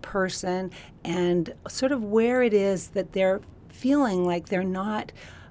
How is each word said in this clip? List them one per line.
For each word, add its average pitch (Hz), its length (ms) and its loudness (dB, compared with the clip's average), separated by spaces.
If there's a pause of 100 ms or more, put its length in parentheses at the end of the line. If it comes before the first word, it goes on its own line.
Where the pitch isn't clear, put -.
person 185 720 -2 (320)
and 175 500 0 (140)
sort 269 240 0
of 247 120 -2
where 233 400 2
it 226 100 2
is 196 360 2
that 185 240 -4
they're 190 280 2 (280)
feeling 247 560 2
like 175 220 0
they're 185 160 0
not, 190 480 -4 (400)